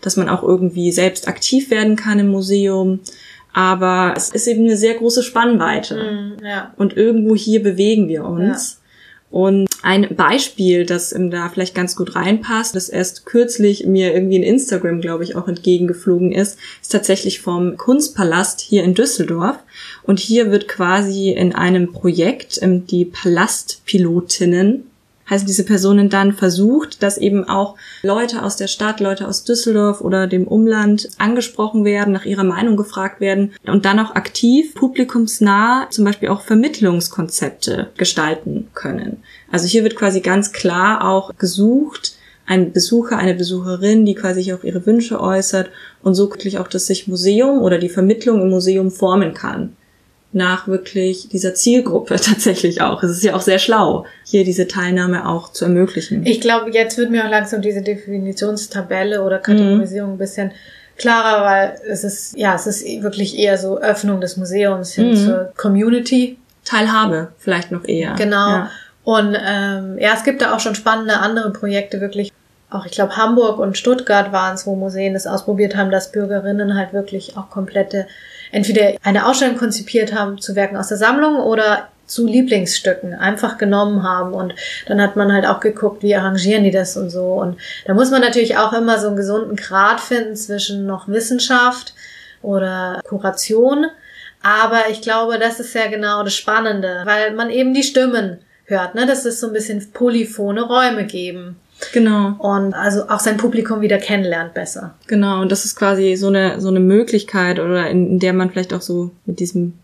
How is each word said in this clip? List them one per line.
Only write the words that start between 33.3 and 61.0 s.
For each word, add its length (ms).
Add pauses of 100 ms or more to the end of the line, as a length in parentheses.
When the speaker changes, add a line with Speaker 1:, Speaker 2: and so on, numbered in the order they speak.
Speaker 1:
und 180
dann 160
auch 160
aktiv, 580
publikumsnah, 1160
zum 160
Beispiel 240
auch 120
Vermittlungskonzepte 1500 (100)
gestalten 760
können. 480 (300)
Also 160
hier 160
wird 140
quasi 240
ganz 320
klar 520
auch 320
gesucht, 760 (320)
ein 260
Besucher, 460
eine 160
Besucherin, 720
die 100
quasi 380
auch 100
ihre 220
Wünsche 340
äußert 500 (340)
und 120
so 140
wirklich 280
auch 120
das 180
sich 220
Museum 520
oder 180
die 100
Vermittlung 520
im 80
Museum 420
formen 420
kann. 420 (580)
Nach 340
wirklich 600
dieser 260
Zielgruppe 600
<laughs> 60
tatsächlich 600
auch. 220
Es 80
ist 120
ja 120
auch 60
sehr 180
schlau, 460 (200)
hier 180
diese 240
Teilnahme 600
auch 240
zu 140
ermöglichen. 600
Speaker 2:
Ich 160
glaube, 300
jetzt 260
wird 140
mir 140
auch 40
langsam 320
diese 200
Definitionstabelle 1400
oder 160
Kategorisierung 680
Speaker 1:
Mhm. 60
Speaker 2:
ein 40
bisschen 320 (460)
klarer, 480